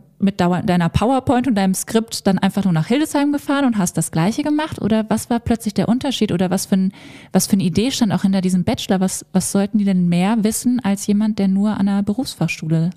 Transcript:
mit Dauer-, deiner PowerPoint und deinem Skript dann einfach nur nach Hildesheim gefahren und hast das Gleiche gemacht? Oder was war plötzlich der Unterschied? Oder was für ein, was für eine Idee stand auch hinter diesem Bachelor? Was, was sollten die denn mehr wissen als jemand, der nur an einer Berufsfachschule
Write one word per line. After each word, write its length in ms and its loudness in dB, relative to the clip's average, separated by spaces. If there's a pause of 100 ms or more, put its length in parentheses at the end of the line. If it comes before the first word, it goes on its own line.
(180)
mit 220 -2
Dauer-, 220 0
deiner 260 0
PowerPoint 580 0
und 80 0
deinem 200 0
Skript 520 -4
dann 120 2
einfach 260 0
nur 80 2
nach 140 0
Hildesheim 480 0
gefahren 320 0
und 100 0
hast 220 -2
das 140 -4
Gleiche 300 0
gemacht? 380 -2
Oder 300 2
was 180 -2
war 120 0
plötzlich 340 -2
der 160 0
Unterschied? 420 -2
Oder 160 0
was 160 -2
für 120 0
ein, 160 2 (380)
was 160 0
für 60 0
eine 120 2
Idee 260 0
stand 240 0
auch 80 0
hinter 180 2
diesem 240 0
Bachelor? 360 0
Was, 340 -2
was 180 0
sollten 240 0
die 80 2
denn 240 2
mehr 320 2
wissen 420 0
als 240 -2
jemand, 320 0
der 100 2
nur 240 2
an 140 0
einer 160 0
Berufsfachschule 960 -2